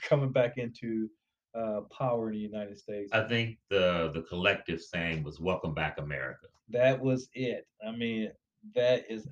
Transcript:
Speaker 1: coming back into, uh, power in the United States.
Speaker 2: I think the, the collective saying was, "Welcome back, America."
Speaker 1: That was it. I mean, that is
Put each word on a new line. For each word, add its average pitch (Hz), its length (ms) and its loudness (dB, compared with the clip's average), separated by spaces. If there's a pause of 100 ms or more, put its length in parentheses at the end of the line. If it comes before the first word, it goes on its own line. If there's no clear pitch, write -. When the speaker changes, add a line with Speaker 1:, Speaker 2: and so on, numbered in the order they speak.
Speaker 1:
coming 139 280 4
back 127 280 2
into, 113 500 -4 (460)
uh, 110 260 -2 (100)
power 120 380 0
in 107 60 -4
the 107 40 -4
United 107 400 -8
States. 104 340 -8
Speaker 2:
I 110 140 4
think 113 320 0 (120)
the, 90 440 4
the 80 80 -4
collective 90 600 0
saying 82 420 -2
was, 76 160 -10
"Welcome 87 340 0
back, 78 240 -2
America." 69 480 -8 (220)
Speaker 1:
That 131 320 4
was 131 320 0
it. 120 340 -4 (180)
I 110 60 -6
mean, 113 400 -2 (440)
that 123 360 2
is 110 220 -8